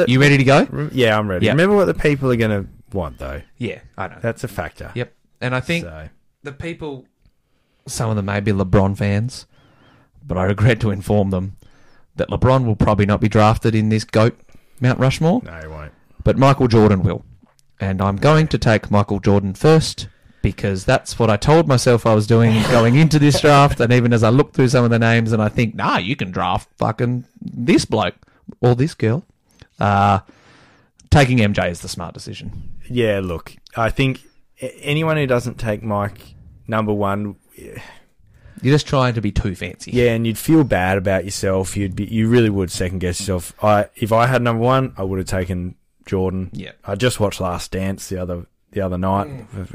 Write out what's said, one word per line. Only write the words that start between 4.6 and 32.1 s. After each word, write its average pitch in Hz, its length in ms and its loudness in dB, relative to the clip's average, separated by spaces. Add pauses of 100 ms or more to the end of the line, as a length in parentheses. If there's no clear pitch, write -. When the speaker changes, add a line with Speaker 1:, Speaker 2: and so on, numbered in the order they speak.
Speaker 2:
Yep. 120 180 -10 (260)
And 127 160 -6
I 127 60 -4
think 170 240 -6
Speaker 1:
So. 78 240 -16 (340)
Speaker 2:
the 139 80 -14
people, 151 540 -14 (840)
some - 220 -6
of 110 80 -2
them 98 80 -4
may 101 160 -4
be 104 100 -2
LeBron 98 460 0
fans, 104 480 -4 (800)
but 87 100 -6
I 92 60 0
regret 104 380 2
to 110 100 0
inform 98 400 -2
them 95 240 -6 (600)
that - 120 -4
LeBron 127 360 2
will 110 100 0
probably 104 320 2
not 104 140 0
be 110 80 2
drafted 110 440 2
in 107 160 0
this 107 140 0
goat 113 340 2 (440)
Mount 127 180 0
Rushmore. 160 440 0
Speaker 1:
No, 82 180 -16
he 78 60 -14
won't. 76 260 -16 (300)
Speaker 2:
But 107 140 2
Michael 135 300 4
Jordan 107 360 6
will. - 200 -4 (560)
And 95 220 -4
I'm 98 160 0
going 156 320 4
to - 100 -2
take 110 320 0
Michael 104 280 0
Jordan 101 360 2
first - 520 2 (360)
because 98 420 -2
that's - 320 0
what 113 140 2
I 104 60 2
told 156 300 4
myself 123 380 2
I 113 80 4
was 107 140 2
doing 113 360 4
Speaker 1:
<laughs> - 60 0
Speaker 2:
going 120 260 2
into 151 220 4
this 143 240 4
draft. 143 380 4
And 120 140 2
even 120 200 2
as 110 100 2
I 110 60 4
look 139 240 2
through 135 140 2
some 123 160 2
of 117 80 0
the 117 80 2
names 113 320 2
and 110 100 0
I 107 80 0
think, 113 240 -2
"Nah, 123 240 -2
you 98 180 -4
can 95 160 -6
draft 92 460 -4
fucking 123 460 -2 (180)
this 139 440 0
bloke 101 300 -2 (440)
or 123 160 4
this 135 180 -2
girl." 117 320 -2 (540)
Uh, 101 400 2 (880)
taking 127 320 4
M 101 120 2
J 90 180 -2
is 85 80 -12
the - 80 -16
smart 85 260 -12